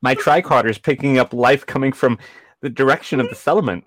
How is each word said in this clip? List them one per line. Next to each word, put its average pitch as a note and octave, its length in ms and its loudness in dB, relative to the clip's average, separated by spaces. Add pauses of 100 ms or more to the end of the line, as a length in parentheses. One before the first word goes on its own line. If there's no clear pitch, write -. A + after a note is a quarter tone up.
my B2+ 140 0
tricorder C#3+ 560 2
is G#2+ 80 -4
picking C#3 400 0
up B2 140 0
life B2 340 2
coming C3+ 260 -2
from A#2+ 260 0 (420)
the C#3 100 -6
direction C3+ 500 -2
of B2 80 0
the - 60 -10
settlement. C#3+ 520 -2